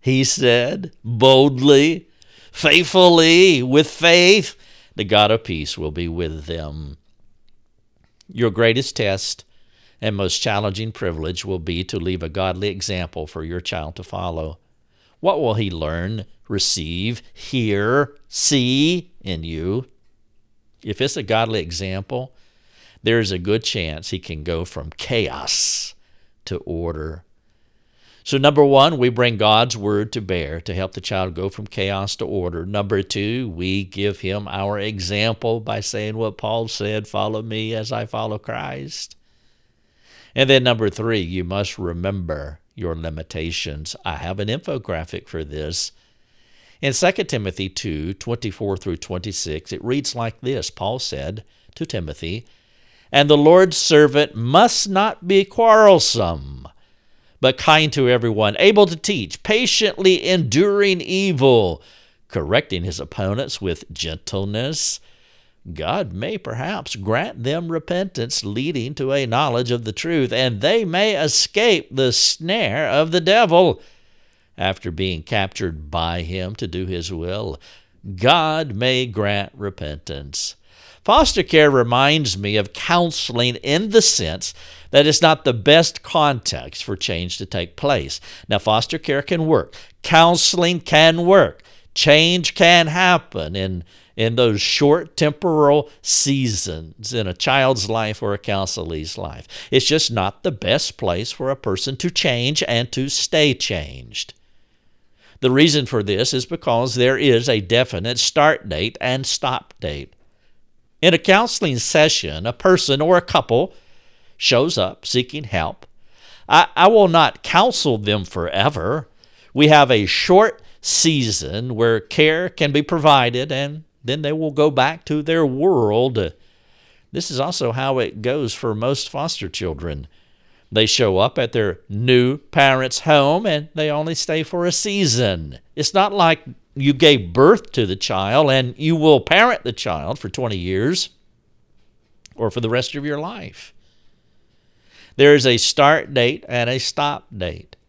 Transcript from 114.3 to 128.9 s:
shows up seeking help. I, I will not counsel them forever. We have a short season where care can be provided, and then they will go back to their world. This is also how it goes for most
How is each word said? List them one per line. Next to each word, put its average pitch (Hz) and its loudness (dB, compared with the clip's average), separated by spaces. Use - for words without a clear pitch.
shows 127 0
up - -4
seeking 127 -4
help. 92 -6
I, - 6
I 175 6
will 208 6
not 160 2
counsel 165 2
them 104 -2
forever. 98 -2
We 147 6
have 147 8
a 104 4
short 196 2
season 117 -2
where 113 2
care 156 0
can 147 -2
be 147 0
provided, 139 2
and 143 -6
then 139 -4
they 147 -2
will 156 -4
go 147 4
back 139 0
to 151 -2
their 165 2
world. 123 2
This 175 -6
is 131 -4
also 135 -2
how 135 -2
it 110 -4
goes 127 -2
for 113 -4
most 120 -4